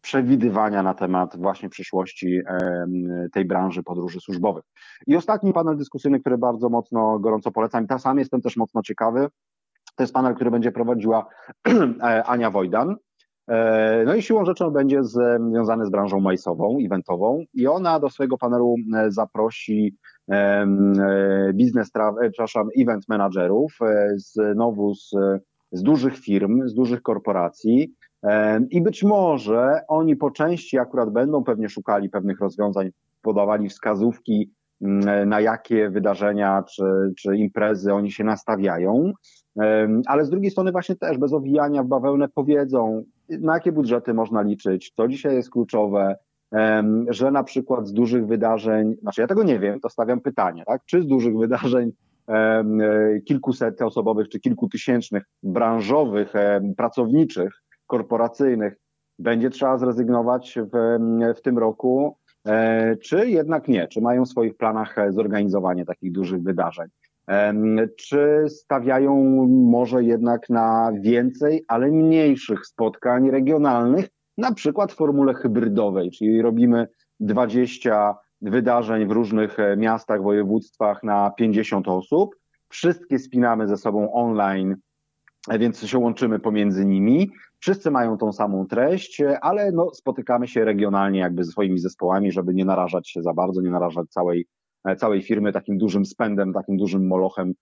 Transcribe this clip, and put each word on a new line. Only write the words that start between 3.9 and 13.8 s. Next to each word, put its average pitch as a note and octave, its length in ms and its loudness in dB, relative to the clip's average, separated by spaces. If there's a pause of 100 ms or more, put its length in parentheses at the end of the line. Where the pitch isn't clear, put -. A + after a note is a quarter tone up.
służbowych. F#2 440 -4 (440)
I C#4 80 4
ostatni G3 380 0
panel D#3+ 240 0
dyskusyjny, C#3 420 -2
który B2+ 180 0
bardzo A#2+ 320 0
mocno, A2+ 500 0
gorąco A2 320 0
polecam A#2 320 -2
i G2 40 -6
ta C3 120 -2
sam C3+ 200 0
jestem C3 220 -2
też - 160 -6
mocno A2+ 240 -2
ciekawy, A2+ 460 -2 (680)
to C3 80 0
jest - 100 -4
panel, C3 220 0
który A#2+ 160 0
będzie A#2+ 200 0
prowadziła, A2+ 560 0 (380)
<clears throat> - 20 2 (360)
e, A2+ 200 2
Ania A#2+ 280 0
Wojdan. G#2+ 440 0 (540)
E, A2+ 560 2